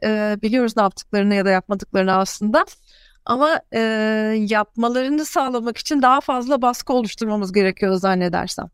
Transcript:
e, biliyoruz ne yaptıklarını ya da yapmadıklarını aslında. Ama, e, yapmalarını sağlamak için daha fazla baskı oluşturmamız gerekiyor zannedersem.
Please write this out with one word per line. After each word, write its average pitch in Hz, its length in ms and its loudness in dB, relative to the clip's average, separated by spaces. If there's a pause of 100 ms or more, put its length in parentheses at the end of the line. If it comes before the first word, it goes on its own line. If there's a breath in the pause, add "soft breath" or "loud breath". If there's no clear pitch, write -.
e, 214 380 -2
biliyoruz 226 360 0
ne 214 60 4
yaptıklarını 202 520 0
ya 190 100 0
da 196 40 4
yapmadıklarını 190 640 0
aslında. 208 540 0 (600 soft breath)
Ama, 285 340 0 (140)
e, 226 60 0 (680)
yapmalarını 240 760 0
sağlamak 247 520 -2
için 285 240 -2
daha 262 200 6
fazla 254 400 -2
baskı 247 320 -2
oluşturmamız 214 600 -2
gerekiyor 190 420 2
zannedersem. 180 800 -2